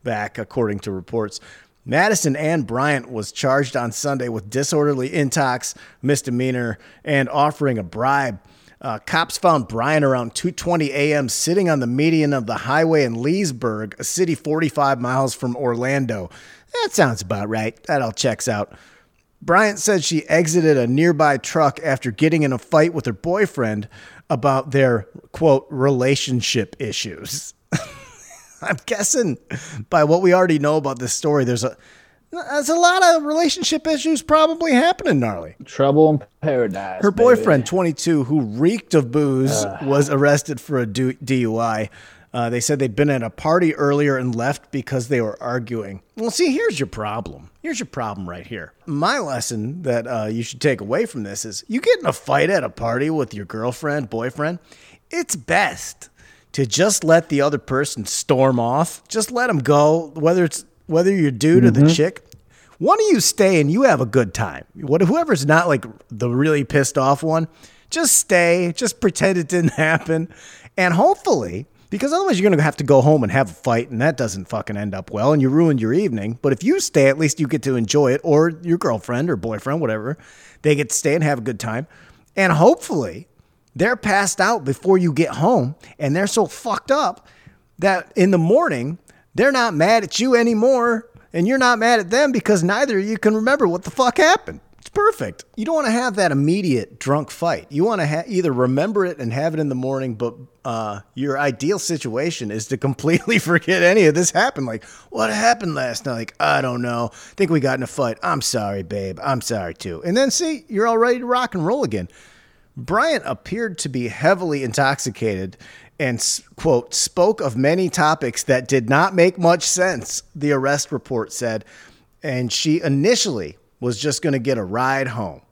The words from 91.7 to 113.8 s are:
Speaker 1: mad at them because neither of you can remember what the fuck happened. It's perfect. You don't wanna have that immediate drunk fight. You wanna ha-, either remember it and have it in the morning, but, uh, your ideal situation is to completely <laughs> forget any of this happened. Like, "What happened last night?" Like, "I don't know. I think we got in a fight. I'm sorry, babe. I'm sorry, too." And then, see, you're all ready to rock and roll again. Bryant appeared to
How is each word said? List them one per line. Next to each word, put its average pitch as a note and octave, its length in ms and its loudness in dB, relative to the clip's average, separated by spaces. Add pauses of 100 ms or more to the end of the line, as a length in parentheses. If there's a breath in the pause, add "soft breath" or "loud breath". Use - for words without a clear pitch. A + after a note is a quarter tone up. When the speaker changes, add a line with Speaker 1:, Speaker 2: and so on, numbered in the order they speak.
Speaker 1:
mad A3+ 200 4
at F3+ 120 -4
them C4+ 200 2
because G#3 320 2
neither G#3+ 360 0
of G3 60 -2
you G#3+ 120 -4
can G#3+ 160 2
remember A#3 340 2
what F3 160 -2
the - 80 -8
fuck B3 280 0
happened. - 400 2 (200)
It's - 100 -20
perfect. G#4 540 -2 (120)
You G#3 100 -6
don't D#4+ 100 0
wanna C#4 160 0
have A#3+ 240 -2
that F3+ 160 2
immediate C#3+ 680 0
drunk C#3+ 320 -2
fight. E3+ 380 -4
You D3 140 -2
wanna G3 240 0
ha-, D#3 200 -2
either F3+ 240 2
remember C#3+ 540 0
it E3 140 -8
and A#2 140 -4
have D#3 200 -2
it D#3 60 -4
in D3 100 -2
the C3 60 -4
morning, C3 400 -4
but, A#2 200 -4 (300)
uh, G#2+ 360 -6 (140)
your C3+ 220 -4
ideal C#3+ 420 -2
situation C#3 720 -6
is A2 180 -6
to C3 100 -4
completely E3 600 0
<laughs> - 0 -
forget F3 440 0
any F#3 220 6
of D3+ 100 6
this F3 160 0
happened. E3+ 360 0
Like, A2+ 160 -8 (260 loud breath)
"What A3 220 -2
happened G#3+ 440 0
last B2+ 300 -6
night?" C3 80 -4
Like, A2+ 260 -8
"I D3 220 2
don't B2 200 -4
know. A#2+ 320 -2
I - 220 -20
think F#3 160 0
we D#3+ 80 4
got C3 180 0
in B2+ 60 -4
a A2+ 40 -6
fight. A#2+ 360 -4
I'm D3+ 180 -2
sorry, G2+ 420 -4
babe. F#2+ 400 -8
I'm C3 180 -2
sorry, F#2 320 -6
too." E2+ 320 -10
And F3 100 -2
then, C4+ 160 2
see, D#4+ 360 -4
you're G#3+ 200 -2
all A3+ 100 2
ready A#3+ 220 2
to B3 60 -10
rock B3 300 -2
and D#3+ 100 -2
roll B3+ 180 0
again. G#2 240 -4 (720 soft breath)
Bryant A3+ 480 0
appeared G#3+ 540 -6
to D3 100 -6